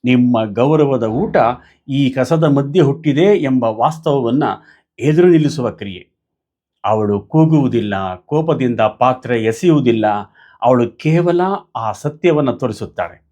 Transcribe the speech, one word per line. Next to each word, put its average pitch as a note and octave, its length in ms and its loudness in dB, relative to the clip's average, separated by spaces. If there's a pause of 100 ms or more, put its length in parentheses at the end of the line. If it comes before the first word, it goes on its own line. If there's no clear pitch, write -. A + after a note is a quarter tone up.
ನಿಮ್ಮ B2 380 2
ಗೌರವದ C3 600 0
ಊಟ C3 320 -4 (520)
ಈ C3+ 220 0
ಕಸದ C3+ 340 0
ಮಧ್ಯೆ C#3+ 380 2
ಹುಟ್ಟಿದೆ D#3 600 2
ಎಂಬ C3 200 0
ವಾಸ್ತವವನ್ನ C3+ 800 -2 (560)
ಎದುರು D#3 300 4
ನಿಲ್ಲಿಸುವ C#3 420 2
ಕ್ರಿಯೆ. - 480 -14 (680)
ಅವಳು G#2 340 0
ಕೂಗುವುದಿಲ್ಲ, A2+ 960 0
ಕೋಪದಿಂದ C3+ 640 -4
ಪಾತ್ರೆ A#2+ 640 0
ಎಸೆಯುವುದಿಲ್ಲ, A#2 640 2 (560)
ಅವಳು A#2+ 300 2
ಕೇವಲ F3 500 0 (340)
ಆ A2+ 160 -6
ಸತ್ಯವನ್ನ D3+ 600 -2
ತೋರಿಸುತ್ತಾಳೆ. G#2 800 -8